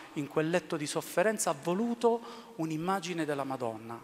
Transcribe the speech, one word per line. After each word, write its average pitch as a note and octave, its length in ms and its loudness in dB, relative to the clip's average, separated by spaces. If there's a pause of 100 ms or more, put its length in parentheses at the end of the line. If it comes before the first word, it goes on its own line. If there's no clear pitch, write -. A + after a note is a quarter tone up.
(140)
in C#3+ 140 -2
quel D#3 220 2
letto F3 280 2
di D3 100 -2
sofferenza, F#3 600 2
ha D#3+ 120 2
voluto A3+ 920 0
un'immagine E3 720 0
della C#3+ 180 0
Madonna, A#2 600 -4